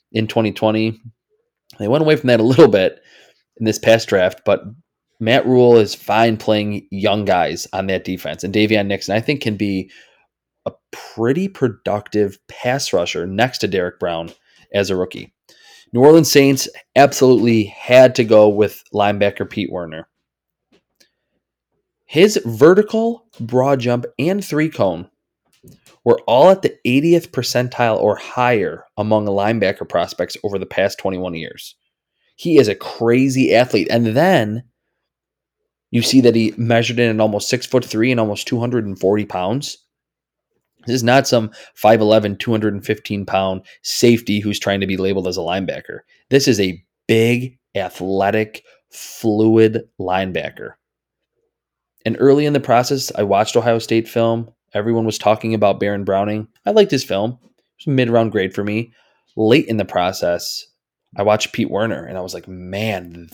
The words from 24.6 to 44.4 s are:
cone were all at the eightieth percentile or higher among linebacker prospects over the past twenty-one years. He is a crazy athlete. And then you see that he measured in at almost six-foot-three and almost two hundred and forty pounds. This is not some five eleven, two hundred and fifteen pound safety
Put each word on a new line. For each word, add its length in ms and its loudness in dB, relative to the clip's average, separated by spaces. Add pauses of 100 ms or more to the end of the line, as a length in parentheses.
cone 400 -4 (920)
were 220 2
all 240 4
at 120 2
the 220 -4
eightieth 480 0
percentile 680 -2
or 180 0
higher 680 -4 (120)
among 300 0
linebacker 600 -2
prospects 560 -4
over 140 -6
the 80 -8
past 320 -4
twenty-one 360 -6
years. 400 -14 (600)
He 220 2
is 100 6
a 60 -2
crazy 800 0
athlete. 360 2
And 180 0
then 560 0 (1300)
you 120 0
see 180 4
that 160 4
he 200 0
measured 440 0
in 140 2
at 60 -2
almost 280 -2
six-foot-three 600 -2
and 100 0
almost 260 -4
two 140 -4
hundred 260 -2
and 120 -10
forty 260 0
pounds. 540 -6 (1080)
This 80 -2
is 80 -2
not 240 4
some 240 0 (240)
five 260 4
eleven, 360 2
two 160 -6
hundred 200 -2
and 140 -10
fifteen 400 -6
pound 360 -4 (200)
safety 580 0